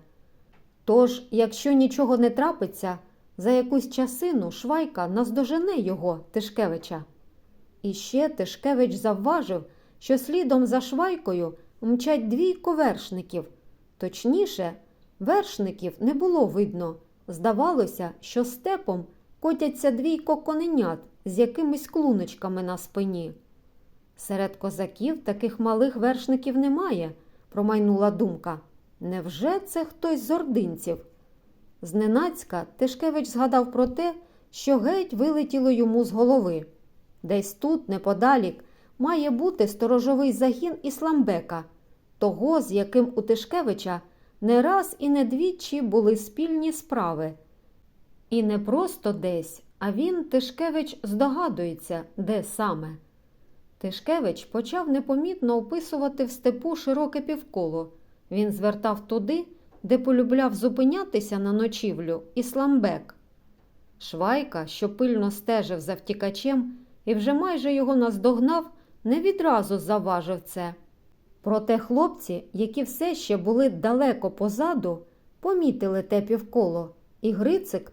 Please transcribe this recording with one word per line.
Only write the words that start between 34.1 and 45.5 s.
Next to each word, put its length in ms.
що 260
геть 360
вилетіло 580
йому 320
з 80
голови. 540
Десь 300
тут, 360
неподалік, 760
має 300
бути 380
сторожовий 640
загін 420
Ісламбека, 840
того, 440
з 100
яким 440
у 60
Тишкевича 800
не 200
раз 380
і 100
не 160
двічі 560